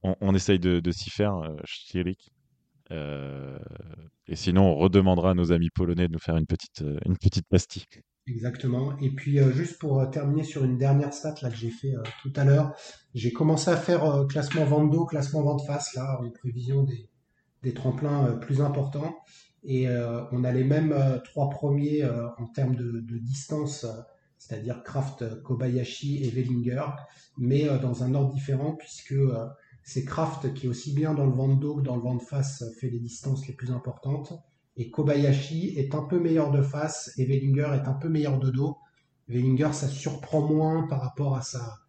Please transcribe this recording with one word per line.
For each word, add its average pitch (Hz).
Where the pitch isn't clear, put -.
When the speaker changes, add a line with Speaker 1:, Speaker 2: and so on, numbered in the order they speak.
Speaker 1:
on, 92
on 98
essaye 95
de, 87
de 85
s'y -
faire, 104
euh, 78
Stirik. -
Euh, 69
et 82
sinon, 92
on 90
redemandera 92
à -
nos 87
amis 85
polonais 87
de 82
nous 82
faire 82
une 80
petite, -
euh, 73
une 90
petite -
pastille. -
Speaker 2:
Exactement. 123
Et 135
puis, 143
euh, 135
juste 165
pour, 139
euh, 131
terminer 143
sur 156
une 127
dernière 139
stat 156
là, 127
que 113
j'ai 113
fait, 131
euh, 113
tout 135
à 139
l'heure, 143
j'ai 120
commencé 156
à 165
faire, 170
euh, 139
classement 151
vente 151
dos, 165
classement 151
vente 143
face, 143
là, 131
en 120
prévision 123
des, 120
des 127
tremplins, 139
euh, 113
plus 135
importants. 143
Et, 131
euh, 120
on 123
a 127
les 131
mêmes, 151
euh, 135
trois 143
premiers, 143
euh, 117
en 120
termes 127
de, 120
de 113
distance, 139
euh, 113
c'est-à-dire 113
Kraft, -
euh, 117
Kobayashi 127
et 123
Wellinger, 123
mais, 139
euh, 131
dans 127
un 127
ordre 139
différent, 139
puisque, -
euh, 127
c'est -
Kraft 151
qui -
est -
aussi 139
bien 151
dans 143
le 131
vent 131
de 135
dos 147
que 143
dans 131
le 117
vent 123
de 120
face, -
euh, 117
fait 131
les 117
distances 120
les -
plus 123
importantes. 135
Et 120
Kobayashi 143
est 139
un 151
peu 180
meilleur 160
de 139
face 151
et 131
Wellinger 139
est 131
un -
peu -
meilleur 147
de 131
dos. 143
Wellinger, 131
ça -
surprend -
moins 156
par 135
rapport 135
à 123
sa 117